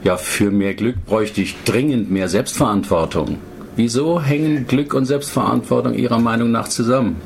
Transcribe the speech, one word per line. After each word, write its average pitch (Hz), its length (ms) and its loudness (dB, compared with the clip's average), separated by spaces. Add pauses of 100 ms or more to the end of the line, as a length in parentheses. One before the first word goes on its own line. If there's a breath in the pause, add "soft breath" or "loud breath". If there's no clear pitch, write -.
„Ja, 92 120 2
für - 340 0
mehr 98 240 0
Glück 104 320 -4
bräuchte 104 360 0
ich - 220 -4
dringend 120 460 0
mehr 95 180 0
Selbstverantwortung.“ 92 1080 0 (360)
Wieso 139 480 2
hängen 147 460 0
Glück 143 260 0
und 135 120 2
Selbstverantwortung 123 880 0
Ihrer 117 240 2
Meinung 117 340 2
nach 110 160 -2
zusammen? 117 580 2